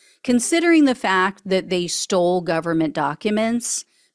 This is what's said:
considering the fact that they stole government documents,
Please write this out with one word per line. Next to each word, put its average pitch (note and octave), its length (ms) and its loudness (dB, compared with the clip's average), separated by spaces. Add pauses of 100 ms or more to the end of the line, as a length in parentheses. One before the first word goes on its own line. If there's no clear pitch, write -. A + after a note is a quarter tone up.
(240)
considering D#4+ 600 2
the C4 120 2
fact F#3+ 480 -2
that F#3 260 -2
they F3+ 160 0
stole F3+ 540 0
government E3 520 -2
documents, G#3 920 -2 (300)